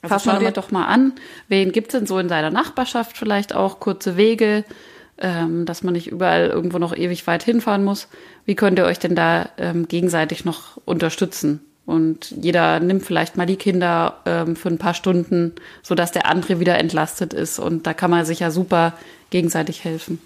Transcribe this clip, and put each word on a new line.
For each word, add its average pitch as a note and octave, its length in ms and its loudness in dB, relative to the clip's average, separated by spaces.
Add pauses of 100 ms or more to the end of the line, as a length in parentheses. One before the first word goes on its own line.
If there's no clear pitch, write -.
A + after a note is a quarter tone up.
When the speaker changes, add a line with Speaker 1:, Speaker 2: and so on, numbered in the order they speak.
Speaker 1:
Also E3+ 100 -2
Speaker 2:
Fassen G3+ 140 0
wir G3+ 60 4
Speaker 1:
schau G3 60 2
dir G3 60 2
Speaker 2:
nochmal G3 80 0
Speaker 1:
doch - 180 -6
mal F#3 140 0
an, C4 280 4 (340)
wen F#3+ 240 2
gibt's A3 220 -2
denn A#3+ 120 0
so F#3+ 140 0
in F3+ 80 0
deiner D#3 240 0
Nachbarschaft B3 640 -2
vielleicht G#3 380 -2
auch, F#3+ 240 0
kurze F#3+ 380 -4
Wege, G#3+ 460 4 (540)
ähm, E3+ 480 -2
dass E3+ 160 -8
man F3+ 140 0
nicht E3+ 160 -6
überall E3+ 380 2
irgendwo F3 280 -2
noch E3+ 180 -2
ewig F3 300 -4
weit E3+ 160 0
hinfahren A3 420 2
muss. G3+ 240 -2 (380)
Wie G3+ 80 0
könnt G3 240 4
ihr F3+ 80 4
euch F3 140 0
denn F3 160 0
da, E3+ 420 2
ähm, E3+ 300 -2
gegenseitig E3+ 580 -2
noch - 400 -8
unterstützen? D#3+ 760 -2 (260)
Und D#3+ 440 0
jeder E3 480 2
nimmt F#3 260 2
vielleicht E3+ 320 -2
mal F3+ 80 0
die F#3 120 0
Kinder, F3 680 0
ähm, E3+ 300 0
für F3+ 140 -4
ein E3+ 100 0
paar F3 160 0
Stunden, F3 580 0 (280)
sodass E3+ 300 0
der - 160 0
andere E3+ 320 0
wieder F3 180 4
entlastet E3 560 -2
ist. D#3+ 260 -4
Und D#3+ 280 -4
da D#3+ 60 -2
kann F3 180 0
man E3+ 140 4
sich E3 160 -4
ja E3+ 100 0
super E3+ 420 2 (380)
gegenseitig E3 520 0
helfen. D#3+ 420 -6